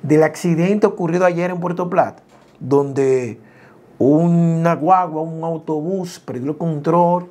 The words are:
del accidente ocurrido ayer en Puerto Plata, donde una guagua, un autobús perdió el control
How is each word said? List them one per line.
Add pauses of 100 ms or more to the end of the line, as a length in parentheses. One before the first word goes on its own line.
del
accidente
ocurrido
ayer
en
Puerto
Plata, (360)
donde (600)
una
guagua,
un
autobús
perdió
el
control